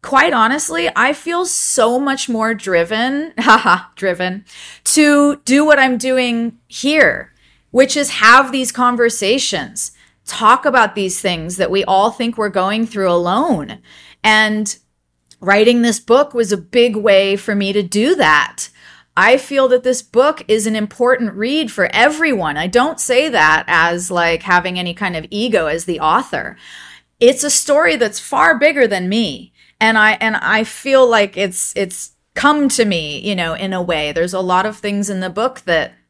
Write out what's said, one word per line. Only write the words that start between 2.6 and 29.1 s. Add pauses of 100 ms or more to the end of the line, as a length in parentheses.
<laughs>
haha,
driven, (420)
to (100)
do
what
I'm
doing (100)
here, (380)
which
is
have
these
conversations, (340)
talk
about
these
things
that
we
all
think
we're
going
through
alone. (400)
And (640)
writing
this
book
was
a
big
way
for
me
to
do
that. (500)
I
feel
that
this
book
is
an
important
read
for
everyone.
I
don't
say
that
as,
like,
having
any
kind
of
ego
as
the
author. (640)
It's
a
story
that's
far
bigger
than
me. (280)